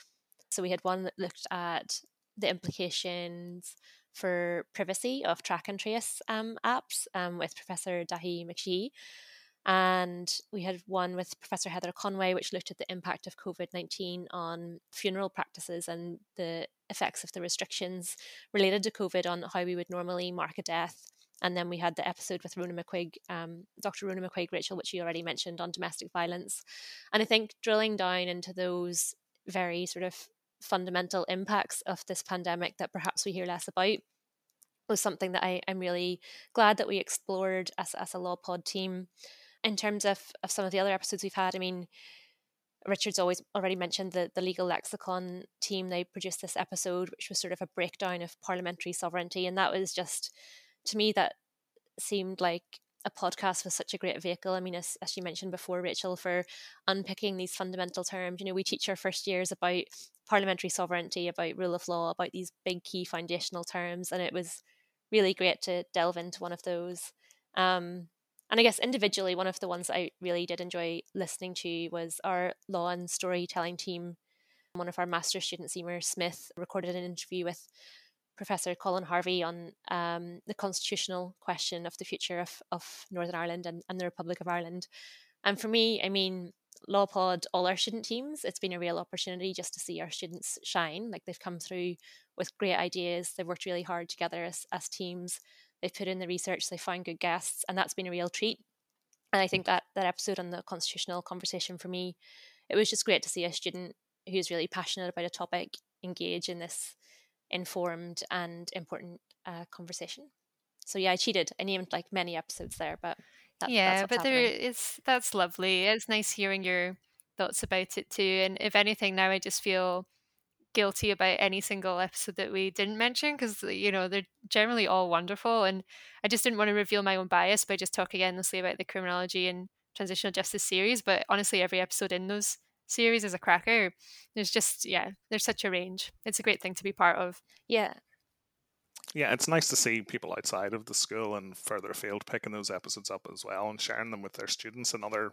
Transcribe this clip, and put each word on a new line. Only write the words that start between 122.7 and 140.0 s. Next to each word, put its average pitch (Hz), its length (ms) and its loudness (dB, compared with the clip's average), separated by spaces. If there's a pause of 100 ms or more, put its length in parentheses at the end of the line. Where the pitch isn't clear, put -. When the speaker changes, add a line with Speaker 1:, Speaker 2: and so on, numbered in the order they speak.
Speaker 2:
mention, 247 400 2
'cause, 226 260 -2
you 196 300 2
know, 185 160 2
they're 196 180 -2 (220)
generally 220 380 4
all 185 220 6
wonderful. 190 540 4
And 190 220 2 (360)
I 214 60 4
just 220 160 4
didn't 233 140 4
want 208 100 6
to 208 60 6
reveal 208 280 4
my 190 140 4
own 185 120 0
bias 185 360 6
by 196 140 0
just 185 160 -2
talking 185 280 0
endlessly 185 380 2
about 180 180 0
the 185 60 -2
criminology 180 640 0
and 180 220 -4 (260)
transitional 190 360 0
justice 190 320 0
series. 202 380 4
But - 280 4
honestly, 202 320 4
every 185 180 2
episode 185 320 0
in 185 160 0
those 208 300 0 (300)
series 226 360 6
is 190 100 -2
a 180 60 -2
cracker. 185 540 6 (420)
There's 202 160 0
just, - 340 2
yeah, - 260 0 (180)
there's 214 160 2
such - 180 0
a 202 80 2
range. 185 400 -2 (140)
It's 214 140 0
a 208 40 -6
great - 180 4
thing 185 140 -4
to - 80 -8
be 196 80 -2
part 175 240 6
of. 180 260 -4 (280)
Speaker 1:
Yeah. 220 240 2 (1200)
Speaker 3:
Yeah, 143 180 2
it's 123 160 2
nice 160 220 4
to 127 80 2
see 113 240 4